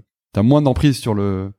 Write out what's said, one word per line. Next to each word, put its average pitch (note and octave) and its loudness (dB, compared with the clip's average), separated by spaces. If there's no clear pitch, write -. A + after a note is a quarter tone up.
t'as G2+ 0
moins C#3+ 4
d'emprise C#3 0
sur A2 -4
le, G2 -4